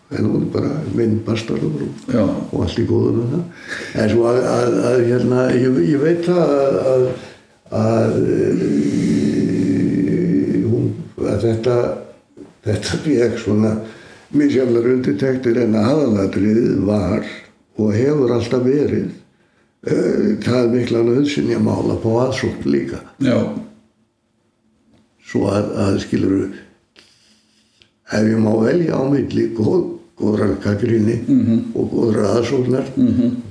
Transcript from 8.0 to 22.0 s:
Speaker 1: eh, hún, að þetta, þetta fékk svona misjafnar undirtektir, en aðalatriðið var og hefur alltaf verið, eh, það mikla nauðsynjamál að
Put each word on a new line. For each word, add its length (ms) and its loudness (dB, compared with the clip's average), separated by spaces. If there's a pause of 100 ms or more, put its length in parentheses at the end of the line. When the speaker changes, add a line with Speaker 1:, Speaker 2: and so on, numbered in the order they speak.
Speaker 1:
eh, 1300 0
hún, 280 0 (300)
að 220 -2
þetta, 360 0 (840)
þetta 380 -4
fékk 400 0
svona 340 0 (540)
misjafnar 600 2
undirtektir, 720 0
en 180 2
aðalatriðið 1080 2
var 400 0 (540)
og 180 0
hefur 380 2
alltaf 320 0
verið, 420 0 (760)
eh, 520 0
það 360 0
mikla 320 0
nauðsynjamál 800 0
að 180 -2